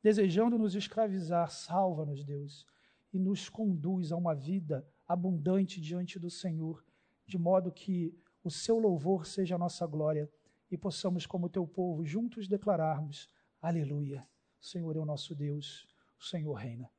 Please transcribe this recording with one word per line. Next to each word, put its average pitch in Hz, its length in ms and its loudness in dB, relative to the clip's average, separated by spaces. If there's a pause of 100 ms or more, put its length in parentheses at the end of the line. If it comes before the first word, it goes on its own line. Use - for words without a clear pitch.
desejando 214 560 6
nos 208 160 2
escravizar." 190 720 0
Salva-nos, 156 720 0
Deus, 143 440 -10 (440)
e 190 60 -2
nos 190 320 0
conduz 180 640 0
a 170 40 0
uma 170 200 2
vida 147 520 -2 (180)
abundante 185 760 2
diante 175 360 -6
do 175 120 -6
Senhor, 160 540 -6 (420)
de 190 120 -4
modo 180 340 4
que 175 460 -2 (240)
o 175 80 -4
seu 226 300 2
louvor 180 460 4
seja 180 300 0
a - 20 0
nossa 175 280 -2
glória 151 460 0 (400)
e 180 60 -4
possamos, 180 480 -2
como 175 240 -2
teu 175 180 -2
povo, 170 380 -2
juntos 214 420 -4
declararmos: 160 840 0 (320)
"Aleluia, 147 640 -2 (360)
o - 40 -20
Senhor 165 300 -4
é 160 40 0
o 156 60 -2
nosso 151 300 -6
Deus, 147 520 -6 (300)
o - 60 -20
Senhor 151 300 -4
reina." 117 460 -8